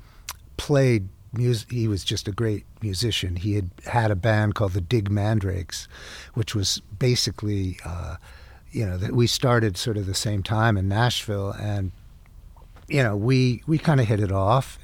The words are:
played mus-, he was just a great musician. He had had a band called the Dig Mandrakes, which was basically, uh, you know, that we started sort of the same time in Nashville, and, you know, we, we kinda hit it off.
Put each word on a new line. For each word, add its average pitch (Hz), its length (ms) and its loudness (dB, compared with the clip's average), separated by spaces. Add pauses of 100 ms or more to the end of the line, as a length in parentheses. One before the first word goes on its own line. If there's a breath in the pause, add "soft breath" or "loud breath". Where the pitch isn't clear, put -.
(580 loud breath)
played 127 500 2 (260)
mus-, 120 360 0
he 117 180 0
was 101 180 -2
just - 240 -4
a - 20 -2
great 107 340 -2 (160)
musician. 95 540 -2
He 101 200 0
had 92 140 -2 (160)
had 113 240 2
a 104 60 2
band 107 400 2
called 101 160 0
the 98 80 -2
Dig 101 300 0
Mandrakes, 101 800 -2 (460 loud breath)
which - 220 -4
was - 260 -2 (160)
basically, 104 880 -2
uh, 85 320 -8 (560 loud breath)
you 117 140 -2
know, 90 120 -2
that 98 140 -4
we 120 160 4
started 113 480 2
sort 107 220 -4
of 101 80 -2
the 95 100 -4
same 104 280 -2
time 110 340 2
in 95 100 0
Nashville, 101 640 0
and, 101 400 -4 (960)
you 143 160 2
know, 104 140 0
we, 123 500 2
we 156 100 2
kinda 139 280 4
hit 104 160 2
it 95 100 0
off. 98 520 2